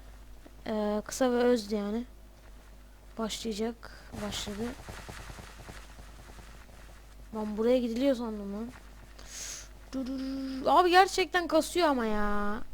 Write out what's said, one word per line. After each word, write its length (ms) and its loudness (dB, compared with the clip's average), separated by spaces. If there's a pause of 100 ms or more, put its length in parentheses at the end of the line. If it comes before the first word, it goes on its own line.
(680)
Ee, 380 0
kısa 280 2
ve 40 2
öz 360 4
yani. 320 -2 (1120)
Başlayacak, 880 -6 (200)
başladı. 360 -6 (2750)
Ben 220 -4
buraya 220 6
gidiliyor 380 2
sandım 380 -6
lan. 140 -6 (1200)
Dur, 140 -4
dur, 120 -6
dur. 480 -6
Abi 240 8
gerçekten 560 6
kasıyor 420 4
ama 180 2
ya. 520 2 (160)